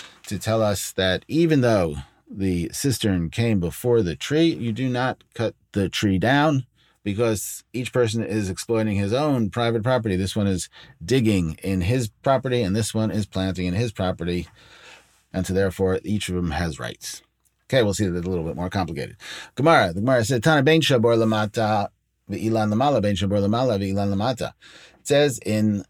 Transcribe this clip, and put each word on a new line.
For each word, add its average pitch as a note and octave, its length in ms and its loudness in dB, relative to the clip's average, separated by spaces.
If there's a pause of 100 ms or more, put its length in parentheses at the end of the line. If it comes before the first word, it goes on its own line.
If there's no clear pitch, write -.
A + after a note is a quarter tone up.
(260)
to C3+ 120 -6
tell A2 240 0
us G#2 320 -2
that F#2 340 0
even D#3 340 2
though F#2+ 360 2 (320)
the F#2 440 -2
cistern G2 560 0
came A2+ 320 0
before A#2 400 0
the E2+ 140 -2
tree, D#3+ 380 0
you A#2 200 -6
do B2+ 160 -4
not B2 340 -4 (100)
cut A2 220 -4 (160)
the G2 160 0
tree G2 300 0
down, C#3 480 2 (380)
because G#2+ 680 -2
each A#2+ 220 -6
person A#2 280 2
is G#2 280 -2
exploiting A2 480 0
his G2+ 160 0
own C3 360 0
private A#2 320 0
property. A2 360 0
This F#2+ 180 -2
one G#2 100 2
is F#2+ 220 0 (380)
digging G2+ 580 2
in F#2+ 160 0
his A2 300 0 (120)
property, C3 400 2
and F#2+ 140 0
this A2 180 -2
one A2 180 0
is G2 140 -2
planting F#2 400 -4
in F2+ 100 -2
his A#2 180 -2
property. F2+ 520 -2 (840)
And F2+ 160 -4
so F#2+ 60 -2
therefore, F#2+ 500 0
each G#2 240 -4
of F#2 80 -4
them F2 160 -2
has D2+ 300 -4
rights. - 400 -12 (480)
Okay, C3 120 4
we'll G#2 120 2
see G#2 140 0
that F2 100 -2
it's F2 100 -4
a - 20 -4
little F2 140 -2
bit D#2 140 -6
more F2+ 120 -4
complicated. D#2 460 -6 (400)
Gemara, C3 380 4
the F#2+ 80 -4
Gemara A#2+ 240 2
said, A#2 180 0
"Tana D#3 200 4
bein D#3 180 4
shabor A#2 340 4
lamata G#2+ 720 0 (420)
ve'ilan G#2+ 440 0
lamala, B2+ 280 2
bein G2+ 140 0
shabor G2 240 0
lamala G#2+ 400 0
ve'ilan G2+ 340 -2
lamata." G#2 380 -4 (480)
It - 80 -20
says C#3+ 380 2
in G#2+ 440 0